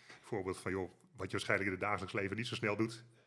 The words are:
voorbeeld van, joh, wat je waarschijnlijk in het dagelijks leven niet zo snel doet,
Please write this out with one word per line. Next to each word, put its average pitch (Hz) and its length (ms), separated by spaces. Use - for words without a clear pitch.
voorbeeld 95 360
van, - 140
joh, 92 200
wat 92 100
je 92 60
waarschijnlijk 101 380
in 92 60
het 92 100
dagelijks 98 280
leven 98 240
niet 117 100
zo 120 80
snel 104 200
doet, 113 300